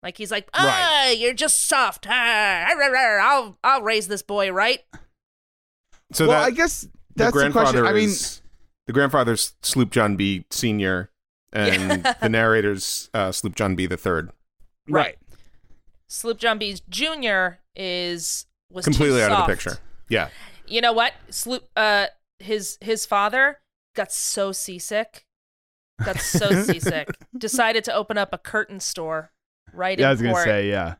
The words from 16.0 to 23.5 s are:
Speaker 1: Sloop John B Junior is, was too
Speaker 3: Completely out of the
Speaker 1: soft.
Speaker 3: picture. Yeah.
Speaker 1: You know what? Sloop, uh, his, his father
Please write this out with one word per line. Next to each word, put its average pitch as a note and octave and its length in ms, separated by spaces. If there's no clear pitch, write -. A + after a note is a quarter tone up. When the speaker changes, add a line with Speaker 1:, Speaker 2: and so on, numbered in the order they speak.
Speaker 1:
Sloop A3+ 300
John A3+ 200
B G3+ 180
Junior G3+ 680
is, F3+ 720
was F3 140
too D3+ 80
Speaker 3:
Completely C3 300
out G#2 100
of G#2 60
the - 0
Speaker 1:
soft. F2+ 100
Speaker 3:
picture. F2+ 300
Yeah. F2+ 200
Speaker 1:
You A3+ 140
know A#3+ 100
what? A#3 220
Sloop, - 340
uh, G#3 320
his, G3+ 420
his A3 260
father B3 520